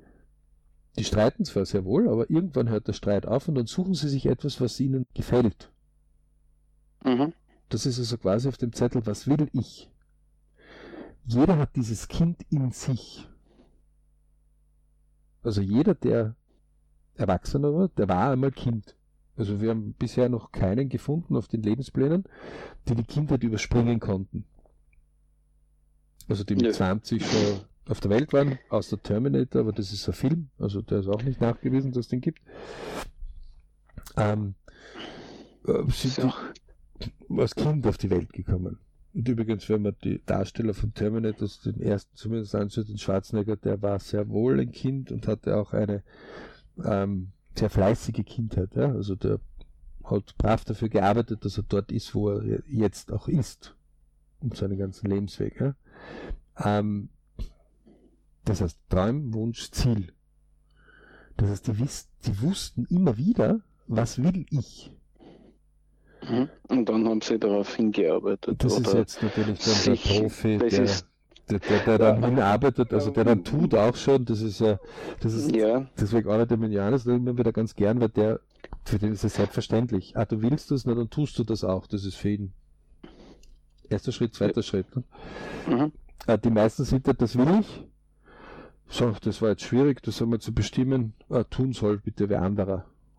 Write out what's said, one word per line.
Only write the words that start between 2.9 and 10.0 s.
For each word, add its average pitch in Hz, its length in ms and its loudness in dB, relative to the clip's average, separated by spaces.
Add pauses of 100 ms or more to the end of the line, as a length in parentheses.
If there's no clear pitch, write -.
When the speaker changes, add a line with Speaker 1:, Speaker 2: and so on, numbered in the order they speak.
Speaker 1:
Streit 101 320 0
auf 131 220 -2
und 156 80 0
dann 120 120 0
suchen 185 260 -2
sie 147 160 -2
sich 139 160 0
etwas, 135 340 0
was 123 200 -2
ihnen 135 340 0
gefällt. - 580 0 (1300)
Speaker 2:
Mhm. 135 280 2 (360)
Speaker 1:
Das 113 160 -2
ist 127 140 -2
also 117 180 -4
quasi 113 300 2
auf 127 100 -4
dem 120 160 -4
Zettel, 120 320 0
"Was 104 220 -6
will 147 260 2
ich?" - 360 -6 (1400)